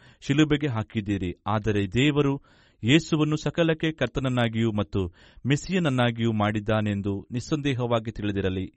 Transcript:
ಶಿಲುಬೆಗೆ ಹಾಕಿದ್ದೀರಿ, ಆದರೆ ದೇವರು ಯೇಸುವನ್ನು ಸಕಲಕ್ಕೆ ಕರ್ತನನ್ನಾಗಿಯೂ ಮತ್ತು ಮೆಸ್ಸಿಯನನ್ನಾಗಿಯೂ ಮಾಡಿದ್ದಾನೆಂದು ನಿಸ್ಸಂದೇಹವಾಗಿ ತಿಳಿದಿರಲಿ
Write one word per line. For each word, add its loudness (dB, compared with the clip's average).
ಶಿಲುಬೆಗೆ 2
ಹಾಕಿದ್ದೀರಿ, -4
ಆದರೆ -2
ದೇವರು 2
ಯೇಸುವನ್ನು 4
ಸಕಲಕ್ಕೆ 0
ಕರ್ತನನ್ನಾಗಿಯೂ 0
ಮತ್ತು -2
ಮೆಸ್ಸಿಯನನ್ನಾಗಿಯೂ 0
ಮಾಡಿದ್ದಾನೆಂದು 0
ನಿಸ್ಸಂದೇಹವಾಗಿ -2
ತಿಳಿದಿರಲಿ -2